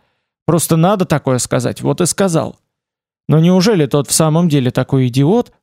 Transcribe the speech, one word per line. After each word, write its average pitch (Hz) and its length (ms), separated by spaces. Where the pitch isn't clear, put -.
Просто 170 300
надо 180 280
такое 131 340
сказать, 120 420
вот 139 200
и 175 60
сказал. 165 520
Но 151 100
неужели 175 480
тот 143 220
в - 40
самом 160 360
деле 135 220
такой 131 380
идиот, 147 440